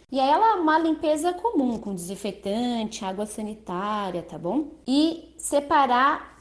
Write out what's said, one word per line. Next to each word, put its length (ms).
E 80
aí 100
ela, 280
uma 200
limpeza 560
comum, 460
com 160
desinfetante, 1120
água 200
sanitária, 960
tá 160
bom? 300
E 520
separar 1040